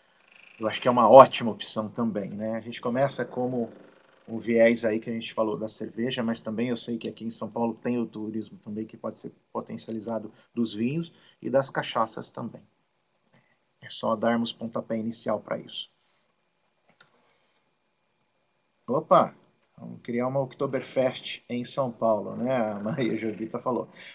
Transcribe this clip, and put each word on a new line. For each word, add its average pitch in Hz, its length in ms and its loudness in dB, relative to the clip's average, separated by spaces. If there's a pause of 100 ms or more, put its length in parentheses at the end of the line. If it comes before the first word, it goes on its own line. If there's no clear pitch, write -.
(580)
Eu 110 80 -4
acho 101 140 -2
que - 80 2
é - 20 8
uma 120 180 6
ótima 123 420 12
opção 104 400 -6
também, 104 400 -4
né? 107 240 -6
A 113 60 -6
gente 117 200 -12
começa 127 460 -2
como 123 440 -2 (560)
um 110 120 -8
viés 113 480 6
aí 110 120 2
que 120 120 -8
a - 20 -4
gente 113 220 -8
falou 110 240 0
da 110 100 -6
cerveja, 117 540 -4
mas 113 180 -2
também 113 300 -4
eu 117 80 -2
sei 120 180 -6
que 110 120 -8
aqui 110 180 -10
em 113 40 -6
São 110 200 -10
Paulo 117 240 -2
tem 120 240 -4
o 113 80 -2
turismo 107 580 -8
também 107 220 -8
que - 100 -18
pode 110 240 -10
ser - 120 -14 (200)
potencializado 113 800 -8 (220)
dos 113 200 -2
vinhos 139 380 -2 (300)
e 120 80 -6
das 135 180 2
cachaças 117 640 -4
também. - 320 -10 (1200)
É - 80 -18
só 113 260 -2
darmos 117 360 0
pontapé 113 440 -8
inicial 110 440 -4
pra - 180 -6
isso. - 320 -12 (3000)
Opa! 147 480 4 (440)
Vamos 120 220 -14
criar 120 260 -2
uma 135 140 0
Oktoberfest 131 1120 -2
em 123 120 -4
São 123 300 -2
Paulo, 104 420 2
né? 120 220 0
A 107 220 0
Maria 113 360 -2
Jovita 110 440 -4
falou. 120 320 -4 (240)